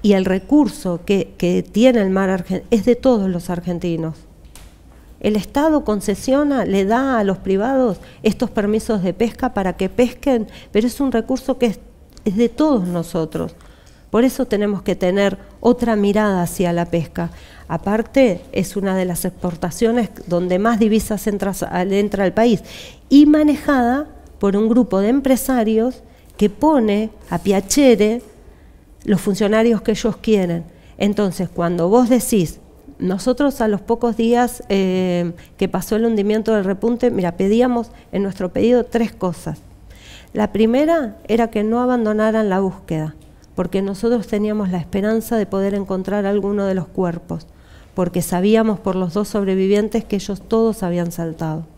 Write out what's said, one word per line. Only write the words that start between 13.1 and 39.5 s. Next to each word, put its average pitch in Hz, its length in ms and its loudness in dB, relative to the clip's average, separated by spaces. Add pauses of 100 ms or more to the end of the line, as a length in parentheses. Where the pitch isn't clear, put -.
Por 220 120 2
eso 262 240 0
tenemos 202 360 -2
que 185 120 -2
tener 196 420 0 (240)
otra 240 360 2
mirada 202 460 2
hacia 175 300 -2
la 170 140 0
pesca. 170 440 -4 (360)
Aparte, 214 720 0 (120)
es - 240 -4
una 190 200 -2
de 185 80 0
las 180 200 -4
exportaciones 190 880 -2 (180)
donde 180 320 0
más 226 180 0
divisas 214 480 0
entra, 196 260 -2 (380)
entra 202 320 0
al 180 100 2
país 220 300 4 (460)
y 285 180 8
manejada 294 800 2 (320)
por 202 180 0
un 220 120 2
grupo 214 320 2
de 202 80 2
empresarios 254 960 0 (340)
que 208 120 2
pone 220 640 2 (180)
a 175 100 -4
piacere 214 840 4 (840)
los 202 160 2
funcionarios 214 640 2
que - 100 -2
ellos 214 240 -2
quieren. 175 480 0 (320)
Entonces, 202 520 -2
cuando 175 400 -2
vos 240 200 4
decís, 214 520 0 (380)
nosotros 254 640 -2
a 220 80 2
los 202 120 0
pocos 233 360 -2
días, 240 520 0
eh, 185 640 0 (240)
que 196 120 -2
pasó 190 280 -4
el 226 80 0
hundimiento 214 500 0
del 202 100 2
repunte, 233 460 0
mira, 175 260 -2
pedíamos 233 540 0 (200)
en 196 120 -2
nuestro 185 300 -4
pedido 233 320 2
tres 226 280 -2
cosas. 170 460 -6 (760)